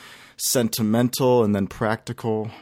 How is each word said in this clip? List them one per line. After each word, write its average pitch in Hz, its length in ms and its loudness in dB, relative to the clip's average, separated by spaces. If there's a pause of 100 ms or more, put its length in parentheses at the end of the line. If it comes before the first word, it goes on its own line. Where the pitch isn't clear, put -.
(380)
sentimental 120 1080 2
and 104 120 2
then 98 120 0
practical, 110 840 -4 (100)